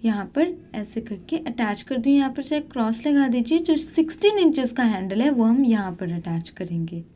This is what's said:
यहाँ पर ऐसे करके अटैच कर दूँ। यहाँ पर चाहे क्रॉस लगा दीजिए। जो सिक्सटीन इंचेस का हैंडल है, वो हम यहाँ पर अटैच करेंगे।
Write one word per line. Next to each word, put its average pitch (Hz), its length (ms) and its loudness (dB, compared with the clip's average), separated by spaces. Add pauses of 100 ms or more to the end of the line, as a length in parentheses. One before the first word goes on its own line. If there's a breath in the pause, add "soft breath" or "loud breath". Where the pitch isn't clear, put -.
यहाँ 202 200 0 (100)
पर 349 200 0 (200)
ऐसे 214 260 -8
करके 220 380 -10
अटैच 226 440 -4
कर 262 140 -6
दूँ। 247 160 2
यहाँ 277 180 4
पर 277 120 -8
चाहे 294 200 -2
क्रॉस 226 440 -2
लगा 285 220 4
दीजिए। 247 300 2
जो 330 180 2
सिक्सटीन 403 600 0
इंचेस 269 340 2
का 254 120 0
हैंडल 196 380 0
है, 285 80 4
वो 240 140 2
हम 240 200 4
यहाँ 208 280 2
पर 175 200 -6
अटैच 165 380 -6
करेंगे। 170 540 -6 (120)